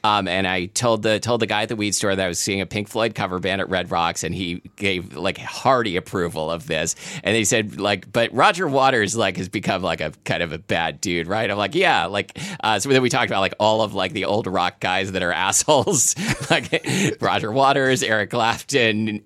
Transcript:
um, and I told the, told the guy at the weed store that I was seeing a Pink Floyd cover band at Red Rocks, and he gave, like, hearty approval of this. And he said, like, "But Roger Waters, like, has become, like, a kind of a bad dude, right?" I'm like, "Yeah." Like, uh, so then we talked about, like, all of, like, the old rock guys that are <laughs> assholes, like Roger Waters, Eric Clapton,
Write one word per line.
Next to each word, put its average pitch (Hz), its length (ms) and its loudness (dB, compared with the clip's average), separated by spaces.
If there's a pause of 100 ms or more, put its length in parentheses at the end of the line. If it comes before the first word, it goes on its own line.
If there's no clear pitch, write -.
um, 104 240 4
and 92 200 0
I 92 180 0
told 110 380 0
the, 107 160 2
told 120 200 0
the 110 60 2
guy 107 160 0
at 113 80 -2
the 120 60 -4
weed 104 180 0
store 98 220 0
that 95 100 0
I - 20 -2
was 87 120 -4
seeing 98 220 -2
a 90 40 -2
Pink 104 220 -4
Floyd 110 260 -2
cover 90 240 -4
band 95 240 -2
at - 80 -4
Red 90 220 -2
Rocks, 85 320 0
and 82 100 -4
he 87 300 -6 (120)
gave, 90 400 -4
like, 87 220 -4
hearty 113 600 0
approval 85 520 -4
of 85 160 -4
this. 80 300 -2 (280)
And 104 120 2
he 110 100 2
said, 107 340 -2
like, 101 320 -2
"But 117 220 0
Roger 175 340 4
Waters, 131 480 2
like, 98 220 0
has 95 120 -6
become, 95 340 -2
like, 82 180 -2
a 78 120 -4 (120)
kind 85 160 -2
of 82 100 -2
a 80 60 -8
bad 82 420 -2
dude, 85 280 -2
right?" 104 240 -2
I'm 101 80 -4
like, 98 160 -2
"Yeah." 147 320 4
Like, 101 280 -4 (280)
uh, 107 160 2
so 139 100 -4
then 131 140 6
we 123 60 2
talked 120 200 0
about, 101 120 0
like, 95 180 0
all 110 240 4
of, 98 100 -4
like, 95 200 -2
the 95 120 -2
old 101 220 0
rock 90 320 -2
guys 95 320 -2
that 92 100 -2
are 87 100 0
<laughs> 87 160 0
assholes, 147 680 2 (340)
like 165 340 0 (380)
Roger 104 300 0
Waters, 135 500 4
Eric 107 300 0
Clapton, 110 960 0